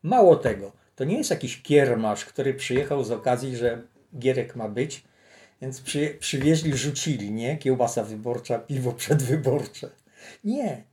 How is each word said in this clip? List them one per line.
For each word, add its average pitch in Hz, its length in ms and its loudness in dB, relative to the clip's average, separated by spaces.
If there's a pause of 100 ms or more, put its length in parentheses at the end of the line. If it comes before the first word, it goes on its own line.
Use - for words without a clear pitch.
Mało 190 340 8
tego, 98 360 -4 (240)
to 131 80 -4
nie 185 140 -2
jest 294 120 -2
jakiś 135 320 -4
kiermasz, 120 640 4
który 135 300 -2
przyjechał 135 500 -2
z 110 60 -6
okazji, 123 460 -2
że 117 260 -2 (360)
Gierek 123 380 0
ma 110 120 -6
być, 123 360 -6 (560)
więc 131 200 -12
przy-, 147 400 -4
przywieźli, 151 560 2
rzucili, 120 560 -4
nie? 120 260 -4
Kiełbasa 123 460 0
wyborcza, 110 540 -6
piwo 127 340 -4
przedwyborcze. 131 1000 0 (540)
Nie, 214 480 -4